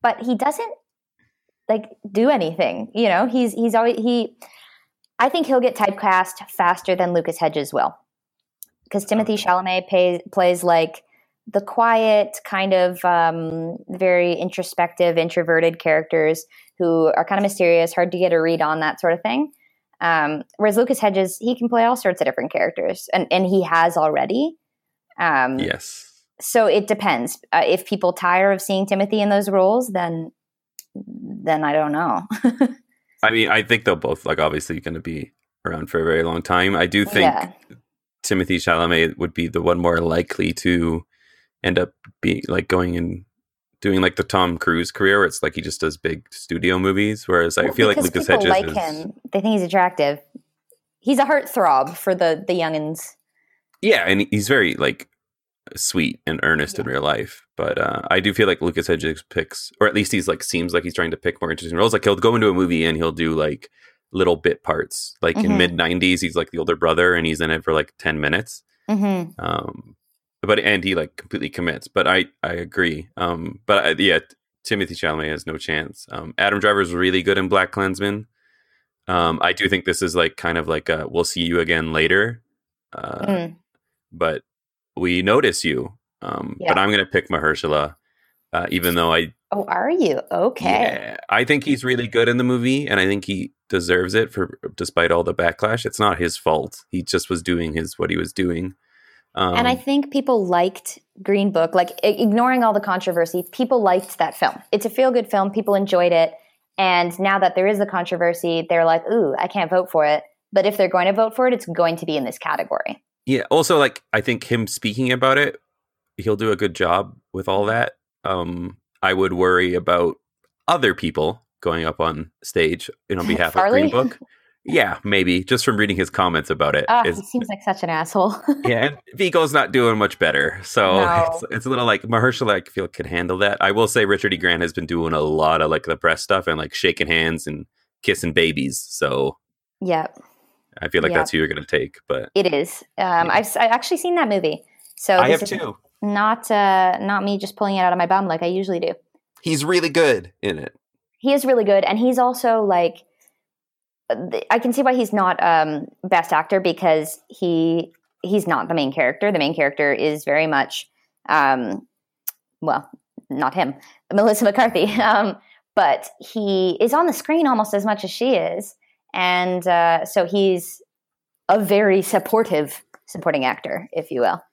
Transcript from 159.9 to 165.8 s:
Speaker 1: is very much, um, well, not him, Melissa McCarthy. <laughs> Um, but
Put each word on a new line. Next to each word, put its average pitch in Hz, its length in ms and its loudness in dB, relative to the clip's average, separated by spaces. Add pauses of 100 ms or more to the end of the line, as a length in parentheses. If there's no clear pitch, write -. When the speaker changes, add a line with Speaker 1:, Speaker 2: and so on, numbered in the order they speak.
Speaker 1:
is 151 300 -2
very 156 240 0
much, - 420 -4 (400)
um, 131 580 0 (720)
well, 143 280 -4 (400)
not 151 240 -2
him, 139 200 -2 (400)
Melissa 214 320 2
McCarthy. 208 400 2
<laughs> 208 160 -2
Um, 214 360 2 (380)
but 170 340 2 (100)